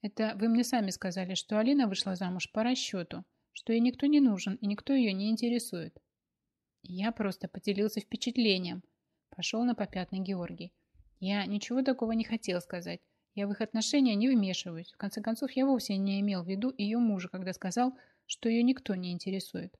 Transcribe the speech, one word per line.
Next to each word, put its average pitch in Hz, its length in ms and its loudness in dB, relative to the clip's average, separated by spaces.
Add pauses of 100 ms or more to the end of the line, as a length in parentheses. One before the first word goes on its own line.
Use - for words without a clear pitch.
Это 214 340 -4
вы 214 140 0
мне 233 140 6
сами 226 260 0
сказали, 185 460 -4
что - 220 -2
Алина 254 300 4
вышла 190 280 -2
замуж 180 360 -4
по 220 120 0
расчёту, 202 600 -2 (300)
что - 180 -6
ей 226 80 4
никто 254 280 2
не 294 120 8
нужен 202 360 4
и 202 120 -4
никто 208 260 0
её 233 200 4
не 196 160 0
интересует». 226 680 -2 (880)
«Я 190 280 -2
просто 196 360 -4
поделился 202 540 -2
впечатлением», 190 840 0 (460)
пошёл 220 340 -4
на 247 100 2
попятный 190 460 -4
Георгий. 175 540 -6 (460)
«Я 196 260 0
ничего 208 360 -2
такого 254 300 0
не 226 120 0
хотел 185 380 -2
сказать. 175 380 -8 (360)
Я 202 120 -2
в 202 40 -2
их 196 100 -4
отношения 226 540 2
не 214 120 4
вмешиваюсь. 185 640 0
В - 60 -20
конце 202 240 -6
концов, 226 300 -4
я 262 140 2
вовсе 240 300 2
не 196 240 0
имел 196 240 0
в 170 40 -8
виду 208 300 -2
её 208 220 0
мужа, 202 300 2
когда 185 240 -6
сказал, 247 440 0 (280)
что - 240 -2
её 233 140 4
никто 254 320 2
не 180 160 -4
интересует». 180 680 -6